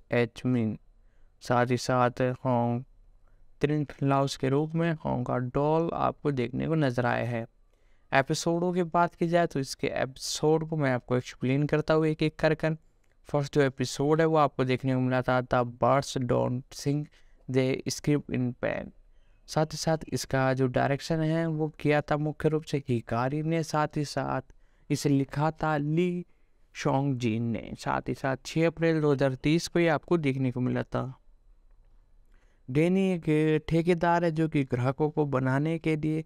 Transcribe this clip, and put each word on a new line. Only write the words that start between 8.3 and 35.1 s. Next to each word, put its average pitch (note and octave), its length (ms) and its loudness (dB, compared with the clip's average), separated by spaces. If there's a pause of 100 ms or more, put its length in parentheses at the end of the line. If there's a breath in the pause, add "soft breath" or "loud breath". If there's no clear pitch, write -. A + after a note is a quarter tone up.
की F3+ 100 0
बात E3+ 320 0
की F3 140 -2
जाए E3+ 180 4
तो D3 140 -4
इसके - 260 -6
एपिसोड D#3 840 -2
को D#3+ 80 -4
मैं C#3 160 0
आपको B2 240 -2
एक्सप्लेन C3 500 0
करता D3+ 280 2
हूँ D#3+ 120 4
एक D#3 160 0
एक D#3 160 0
कर D#3 160 2
कर। D#3 220 -2 (520)
फर्स्ट C#3+ 260 -2
जो D3 60 6
एपिसोड C#3 600 2
है E3 60 6
वो D#3+ 100 2
आपको C#3 280 2
देखने B2+ 300 0
को B2+ 60 0
मिला B2+ 220 0
था B2+ 200 2
The B2+ 200 2 (200)
Birds C3 400 2
Don't B2 400 0 (120)
Sing, D3 300 -2 (460 soft breath)
The C3 380 0
Script - 420 -2
in B2 180 -2 (160)
Pen। - 260 -4 (560)
साथ D#3 200 0
ही D#3 100 -10
साथ D#3+ 220 0 (100)
इसका C3 460 -2
जो C3 120 0
डायरेक्शन C3 540 0
है D#3+ 260 0
वो D#3 220 -2 (120)
किया D3 200 2
था D3+ 160 -2
मुख्य D3+ 320 -2
रूप D3+ 140 0
से C#3 260 -4
हिकारी B2+ 540 -2
ने, D#3+ 200 -2
साथ D3+ 340 -2
ही D3+ 80 -2
साथ C3+ 380 -4 (480)
इसे D3 180 0
लिखा C#3+ 420 2
था D#3 260 -2
ली F3 500 -2 (480)
शोंग C#3 420 0
जिन A#2 260 0
ने। G#2+ 360 -4
साथ C3+ 300 -4
ही B2+ 60 -4
साथ C3+ 300 -4
छः D#3+ 220 0
अप्रैल D#3+ 340 2
दो D3 120 4
हज़ार C3+ 220 2
तीस D#3 340 0
को - 100 0
ये E3+ 100 4
आपको D#3+ 300 2
देखने C3+ 320 0
को B2 100 -6
मिला B2 220 -2
था। B2 200 -4 (1700)
डैनी F3+ 440 2
एक D#3 560 2
ठेकेदार E3+ 560 2
है E3+ 60 2
जो D#3+ 180 0
कि D3 160 0
ग्राहकों C3 460 0